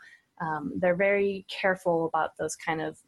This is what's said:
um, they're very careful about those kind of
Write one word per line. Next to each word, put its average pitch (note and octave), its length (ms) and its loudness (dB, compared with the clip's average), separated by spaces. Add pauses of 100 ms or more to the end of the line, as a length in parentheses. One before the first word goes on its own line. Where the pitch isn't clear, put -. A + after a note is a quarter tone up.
(420)
um, D#3 360 -4
they're F3+ 180 2
very G3 540 2
careful F3+ 560 0
about D#3+ 320 0
those D#3 180 -4
kind D#3+ 260 -4
of D#3 160 -6 (100)